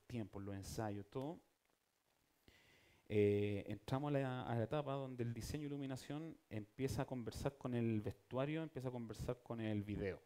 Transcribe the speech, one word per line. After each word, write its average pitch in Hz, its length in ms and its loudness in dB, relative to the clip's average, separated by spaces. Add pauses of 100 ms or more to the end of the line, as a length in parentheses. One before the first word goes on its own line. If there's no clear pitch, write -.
tiempos, 104 360 -4
los 98 120 -4
ensayos, 101 540 -2
todo. 139 300 -4 (1700)
Eh, 104 600 6
entramos 135 420 -2
a 139 100 4
la, 127 240 0
a 117 120 0
la 113 80 4
etapa 139 300 0
donde 127 300 -2
el 117 100 0
diseño 117 280 -4
de 147 60 -4
iluminación 143 720 -4 (120)
empieza 127 540 0
a - 20 0
conversar 123 520 -2
con 123 180 0
el 113 260 4
vestuario, 135 640 -2
empieza 135 240 -4
a 127 40 0
conversar 120 520 -4
con 113 180 -4
el 107 220 4
video, 101 420 0